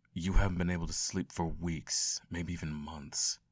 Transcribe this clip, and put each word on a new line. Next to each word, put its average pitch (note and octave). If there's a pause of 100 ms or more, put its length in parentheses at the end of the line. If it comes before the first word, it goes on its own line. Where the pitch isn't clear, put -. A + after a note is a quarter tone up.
(140)
you F2+
haven't F#2+
been F2+
able E2+
to E2
sleep -
for F2
weeks, E2 (100)
maybe E2+
even E2
months. D2+ (140)